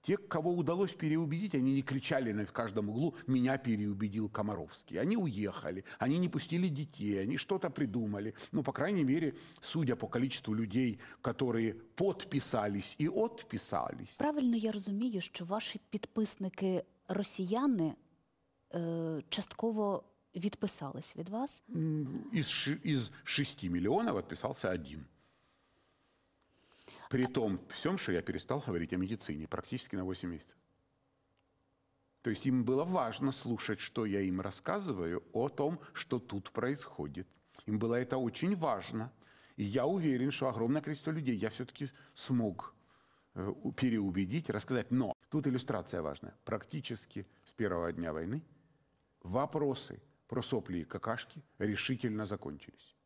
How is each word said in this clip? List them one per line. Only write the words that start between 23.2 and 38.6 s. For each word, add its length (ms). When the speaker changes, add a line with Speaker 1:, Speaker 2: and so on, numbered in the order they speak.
Speaker 1:
шести 460
мільйонів 460
відписався 540
один. 340
При 160
том 320
всем, 300
что 140
я 100
перестал 440
говорить 280
о 20
медицине 500
практически 500
на 80
восемь 260
месяцев. 260
То 80
есть 160
им 180
было 200
важно 480
слушать, 480
что 260
я 160
им 180
рассказываю 840
о 180
том, 280
что 260
тут 320
происходит. 760
Им 120
было 180
это 200
очень 400
важно. 540